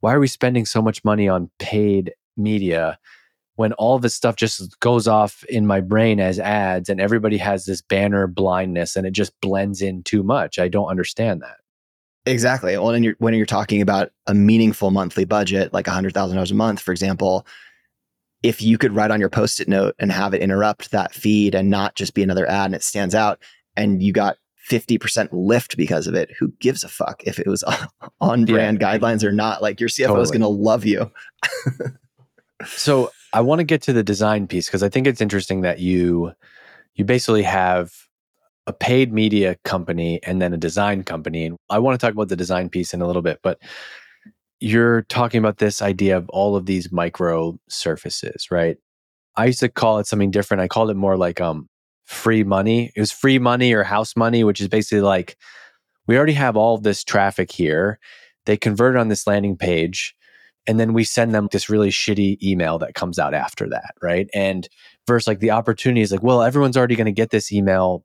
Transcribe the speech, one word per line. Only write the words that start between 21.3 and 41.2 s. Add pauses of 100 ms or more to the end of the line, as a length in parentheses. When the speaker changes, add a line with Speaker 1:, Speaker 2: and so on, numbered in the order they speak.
Speaker 2:
and
not
just
be
another
ad
and
it
stands
out (380)
and
you
got (180)
fifty
percent
lift
because
of
it,
who
gives
a
fuck
if
it
was (280)
<laughs>
on
brand
Speaker 1:
Yeah.
Speaker 2:
guidelines
or
not?
Like,
your
C
F
O
is
Speaker 1:
Totally.
Speaker 2:
gonna
love
you.
<laughs> (1500)
Speaker 1:
So (220)
I
wanna
get
to
the
design
piece
'cause
I
think
it's
interesting
that
you, (640)
you
basically
have (720)
a
paid
media
company
and
then
a
design
company.